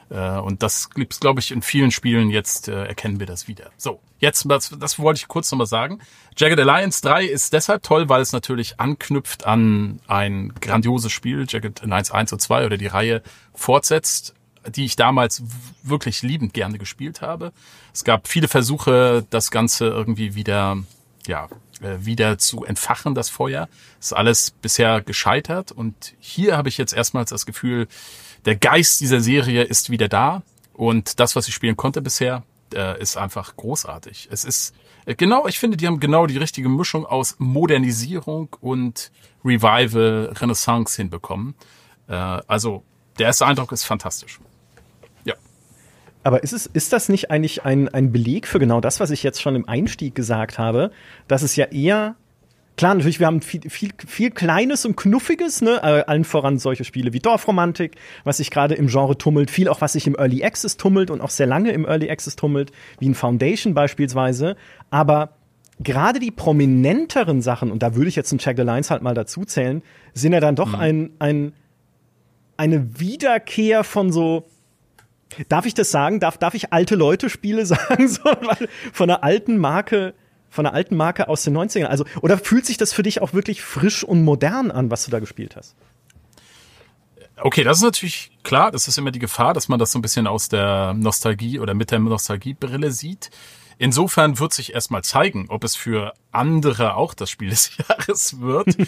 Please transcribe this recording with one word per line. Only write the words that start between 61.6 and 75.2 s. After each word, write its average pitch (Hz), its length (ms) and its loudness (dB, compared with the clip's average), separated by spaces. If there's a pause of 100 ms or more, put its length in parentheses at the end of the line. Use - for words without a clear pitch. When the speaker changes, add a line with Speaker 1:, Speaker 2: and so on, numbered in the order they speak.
Speaker 2:
im 156 140 0
Early 156 260 -2
Access - 240 -10
tummelt, 143 360 -2 (280)
wie 131 80 0
in 131 80 4
Foundation 135 580 0
beispielsweise, 139 840 0 (340)
aber 151 460 2 (420)
gerade 151 400 0
die 233 100 -4
prominenteren 151 1120 2
Sachen, 120 300 -2
und 110 100 -4
da 117 140 0
würde 151 140 2
ich - 60 -6
jetzt - 160 -2
einen 139 60 0
Check 127 200 -2
the 131 40 0
Lines 120 300 0
halt 135 100 -2
mal 123 140 -2
dazu 120 300 -6
zählen, 135 360 -2 (320)
sind 151 200 2
ja 170 60 4
dann 147 160 4
doch 202 180 0
Speaker 3:
Mhm. - 20 -2
Speaker 2:
ein, 160 420 0
ein, 147 360 -2 (1040)
eine 143 420 2
Wiederkehr 220 840 0
von 190 280 0
so, 165 340 0 (1040)